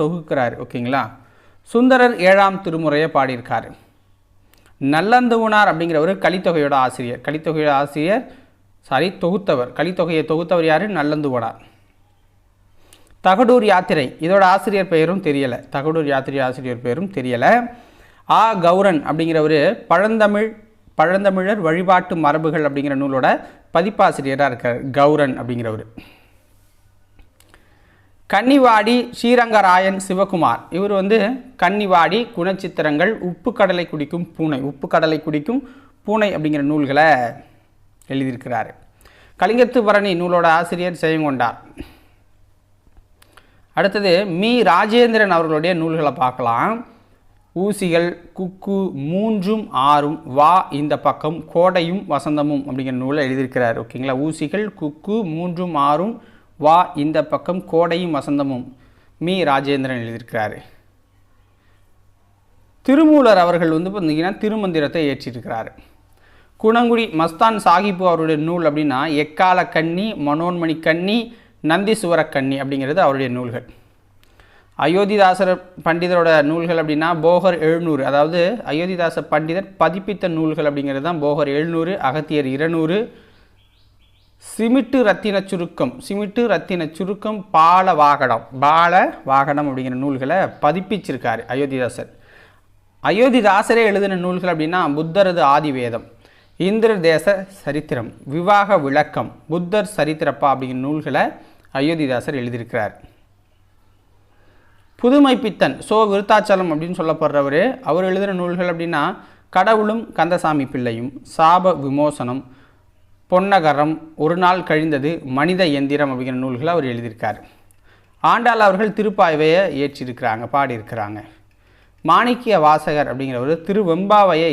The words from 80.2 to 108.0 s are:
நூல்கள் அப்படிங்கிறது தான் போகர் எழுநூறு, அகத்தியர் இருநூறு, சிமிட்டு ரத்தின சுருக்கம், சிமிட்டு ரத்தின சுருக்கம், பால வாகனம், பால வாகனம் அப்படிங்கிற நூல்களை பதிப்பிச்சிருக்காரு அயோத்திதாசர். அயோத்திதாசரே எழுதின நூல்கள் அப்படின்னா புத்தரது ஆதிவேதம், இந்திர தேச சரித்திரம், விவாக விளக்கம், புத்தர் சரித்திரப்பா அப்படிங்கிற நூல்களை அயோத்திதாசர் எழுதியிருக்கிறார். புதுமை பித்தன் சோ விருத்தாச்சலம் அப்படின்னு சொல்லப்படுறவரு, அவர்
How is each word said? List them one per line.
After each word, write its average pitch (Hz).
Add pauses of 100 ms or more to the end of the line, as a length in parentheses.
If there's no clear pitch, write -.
நூல்கள் 156
அப்படிங்கிறது 139
தான் 160
போகர் 143
எழுநூறு, 165 (160)
அகத்தியர் 147
இருநூறு, 165 (1400)
சிமிட்டு 254
ரத்தின 208 (120)
சுருக்கம், 170 (140)
சிமிட்டு 202 (100)
ரத்தின 175 (120)
சுருக்கம், 208 (160)
பால 180
வாகனம், 139 (200)
பால 165 (360)
வாகனம் 143
அப்படிங்கிற 127
நூல்களை 139 (260)
பதிப்பிச்சிருக்காரு 147 (120)
அயோத்திதாசர். 131 (920)
அயோத்திதாசரே 220
எழுதின 196
நூல்கள் 180
அப்படின்னா 165 (180)
புத்தரது 170 (120)
ஆதிவேதம், 127 (640)
இந்திர 220 (180)
தேச 165 (280)
சரித்திரம், 139 (240)
விவாக 196 (100)
விளக்கம், 139 (200)
புத்தர் 180
சரித்திரப்பா 151
அப்படிங்கிற 127
நூல்களை 151 (480)
அயோத்திதாசர் 143
எழுதியிருக்கிறார். 113 (2000)
புதுமை 254
பித்தன் 170 (100)
சோ -
விருத்தாச்சலம் 202
அப்படின்னு 170
சொல்லப்படுறவரு, 156
அவர் 160